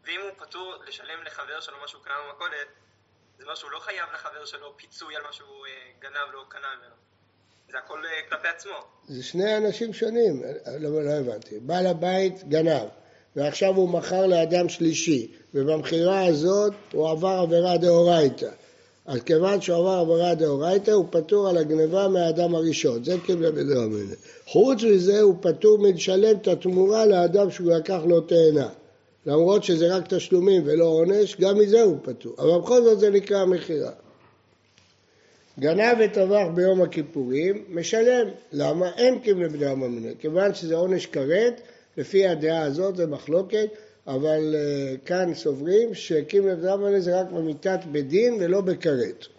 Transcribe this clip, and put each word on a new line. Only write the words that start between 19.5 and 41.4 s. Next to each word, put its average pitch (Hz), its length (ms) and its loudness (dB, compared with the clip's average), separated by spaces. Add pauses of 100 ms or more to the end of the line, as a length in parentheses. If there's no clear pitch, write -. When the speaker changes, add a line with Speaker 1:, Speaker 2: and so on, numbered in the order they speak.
Speaker 2:
שהוא 170 180 -2
עבר 180 120 2 (220)
עבירה 170 220 2
דאורייתא, 165 560 0
הוא 202 200 2
פטור 196 380 0
על 175 80 2
הגניבה 160 520 0
מהאדם 170 460 0
הראשון. 143 500 -2
זה 175 120 -2 (100)
קימלא 165 240 0
בדרבא 139 360 -2
מיניה. 104 300 -6 (300)
חוץ 220 360 4
מזה, 202 380 4
הוא 202 200 6
פטור 208 380 4
מלשלם 196 580 2
את 196 120 -4
התמורה 185 580 2
לאדם 185 440 4
שהוא 175 220 -2
לקח 165 340 0
לו 170 140 4
תאנה. 160 480 4 (580)
למרות 170 380 2
שזה 175 320 2
רק 175 120 -4
תשלומים 185 580 2
ולא 160 180 4
עונש, 175 560 2
גם 196 180 2
מזה 214 240 6
הוא 165 200 4
פטור. 117 360 -12
אבל 165 200 4
בכל 240 240 4
זאת 220 180 6
זה 208 100 4
נקרא 196 340 2
מכירה. 175 460 -2 (1700)
גנב 202 460 2
וטבח 202 500 2
ביום 185 280 4
הכיפורים, 160 840 -2
משלם. 226 600 0 (240)
למה? 156 440 -2
אין 247 220 2
קימלא 180 300 0
בדרבא 139 380 -4
מיניה. 117 320 -8
כיוון 185 360 -2
שזה 165 200 -4
עונש 175 320 0
כרת, 185 540 0 (360)